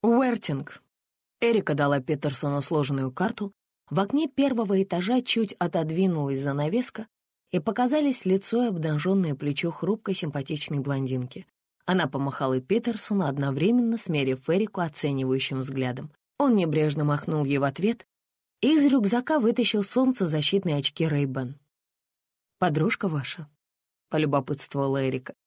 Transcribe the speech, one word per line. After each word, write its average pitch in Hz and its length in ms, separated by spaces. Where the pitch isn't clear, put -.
Уэртинг. 233 800
Эрика 226 320
дала 143 260
Петерсону 143 640
сложенную 139 500
карту. 196 400
В 156 100
окне 285 300
первого 220 520
этажа 196 400
чуть 226 380
отодвинулась 160 800
занавеска, 151 680
и 180 80
показались 254 680
лицо 196 380
и 240 40
обнажённое 160 680
плечо 147 360
хрупкой 190 440
симпатичной 147 640
блондинки. 131 680
Она 180 220
помахала 131 540
Петерсону, 208 640
одновременно 156 720
смерив 135 520
Эрику 196 300
оценивающим 135 800
взглядом. 131 520
Он 269 180
небрежно 151 480
махнул 147 400
ей 139 140
в 135 80
ответ 185 400
и 294 140
из 285 100
рюкзака 254 540
вытащил 220 440
солнцезащитные 185 920
очки 151 280
Ray-Ban. 135 500
«Подружка 170 520
ваша?» — 151 400
полюбопытствовала 139 1000
Эрика. 127 240